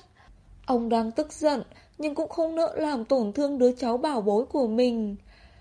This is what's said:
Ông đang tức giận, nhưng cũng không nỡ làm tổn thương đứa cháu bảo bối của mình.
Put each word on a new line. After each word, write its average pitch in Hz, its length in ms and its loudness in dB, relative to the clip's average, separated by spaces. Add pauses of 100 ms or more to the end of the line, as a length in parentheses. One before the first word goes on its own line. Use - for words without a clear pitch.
(640)
Ông 233 240 0
đang 226 220 0
tức 302 220 -4
giận, 285 300 0 (340)
nhưng 294 180 -4
cũng 311 140 -2
không 330 260 -2
nỡ 330 200 0
làm 294 300 -2
tổn 226 280 2
thương 285 240 0
đứa 247 140 6
cháu 247 260 -2
bảo 277 240 0
bối 208 240 2
của 269 220 0
mình. 226 480 0 (460)